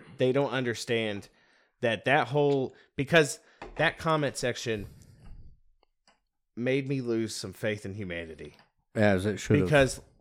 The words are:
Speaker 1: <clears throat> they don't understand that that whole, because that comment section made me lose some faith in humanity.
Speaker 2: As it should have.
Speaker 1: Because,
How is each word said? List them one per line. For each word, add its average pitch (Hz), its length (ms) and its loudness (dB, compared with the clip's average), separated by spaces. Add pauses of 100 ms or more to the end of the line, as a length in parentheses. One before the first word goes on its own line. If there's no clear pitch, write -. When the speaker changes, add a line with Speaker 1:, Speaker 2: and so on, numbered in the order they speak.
Speaker 1:
<clears throat> - 120 -20
they 127 140 4
don't 131 200 2
understand 113 760 -4 (520)
that 113 240 0
that 135 240 2
whole, 143 460 0 (220)
because 147 440 4 (360)
that 160 220 0
comment 151 380 0
section 113 500 -4 (1700)
made 131 320 -2
me 135 120 -2
lose 113 340 -2
some 98 180 -10
faith 107 320 -6
in 98 100 -8
humanity. 85 600 -10 (380)
Speaker 2:
As 104 320 4
it 101 120 -2
should - 180 2
have. 95 100 6
Speaker 1:
Because, 135 340 4 (200)